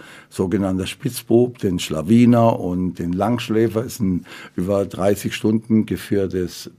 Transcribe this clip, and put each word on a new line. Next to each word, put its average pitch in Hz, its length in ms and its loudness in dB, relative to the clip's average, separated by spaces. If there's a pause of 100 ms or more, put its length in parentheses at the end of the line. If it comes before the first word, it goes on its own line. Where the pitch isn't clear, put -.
(300)
sogenannter 95 580 -2
Spitzbub, 123 720 0
den 92 180 -2
Schlawiner 113 840 4
und 90 380 -4
den 87 140 -4
Langschläfer. 110 720 0
Ist - 160 -10
ein 92 260 -2 (300)
über 98 300 0
dreißig 101 500 -2
Stunden 110 500 2
geführtes 92 920 -4